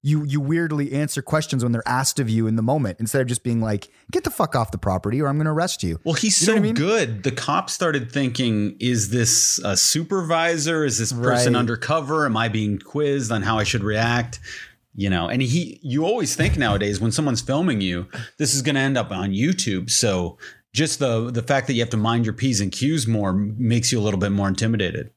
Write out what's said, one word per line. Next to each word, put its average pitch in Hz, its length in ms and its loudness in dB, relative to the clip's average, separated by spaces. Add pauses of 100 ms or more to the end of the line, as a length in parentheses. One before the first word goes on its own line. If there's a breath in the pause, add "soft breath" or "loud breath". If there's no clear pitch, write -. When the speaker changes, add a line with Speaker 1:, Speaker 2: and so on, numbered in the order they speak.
Speaker 1:
you, 151 220 2
you 147 160 -2
weirdly 151 540 0
answer 143 280 -2
questions 156 400 0
when 120 80 2
they're 117 160 0
asked 127 320 0
of 123 100 0
you 110 200 2
in 110 80 2
the 113 60 0
moment 127 360 0
instead 117 220 0
of 123 80 0
just 117 160 -4
being 117 160 0
like, 107 280 -2 (220 soft breath)
"Get 359 140 -2
the 311 80 0
fuck - 240 0
off 117 160 0
the 95 60 -6
property 101 440 0
or 143 60 0
I'm 139 80 0
gonna 156 180 0
arrest 170 300 -2
you." 82 180 -2
Speaker 2:
Well, 160 120 0
he's 196 260 2
Speaker 1:
You 165 80 4
know - 20 4
Speaker 2:
so 220 40 4
Speaker 1:
what 220 40 4
I 190 40 4
mean? 220 120 2
Speaker 2:
good. 147 480 0
The 135 80 0
cops 151 420 -2
started 143 380 -2
thinking, 120 680 0
"Is 113 300 0
this 117 540 2
a 98 120 0
supervisor? 165 1080 0
Is 117 140 0
this 113 140 -2
person 123 400 2
Speaker 1:
Right. 123 80 2
Speaker 2:
undercover? 143 680 0
Am 110 100 0
I 113 120 2
being 104 320 -2
quizzed 139 500 -2
on 110 120 0
how 113 160 0
I 104 60 2
should 98 200 0
react?" 117 560 0 (520 loud breath)
You 98 160 -2
know, 90 200 0
and 123 120 -2
he, 135 440 -2
you 143 200 0
always 202 300 0
think 156 240 2
nowadays 104 420 2
when 113 120 2
someone's 131 280 0
filming 139 400 0
you, 90 280 -2 (300 loud breath)
this 143 180 0
is 135 40 0
gonna 139 200 0
end 135 180 2
up 101 140 -4
on 95 180 -2
YouTube. 104 580 0
So 92 480 0 (360 loud breath)
just 147 260 -2
the, 120 320 0
the 120 120 -2
fact 131 260 0
that 135 60 0
you 117 60 2
have 117 100 0
to 113 60 -2
mind 117 300 2
your 110 80 -2
P's 120 260 0
and 95 120 -2
Q's 139 340 0
more 104 260 0
makes 110 600 0
you 120 80 0
a - 20 0
little 101 160 0
bit 98 140 0
more 101 160 2
intimidated. 104 680 -2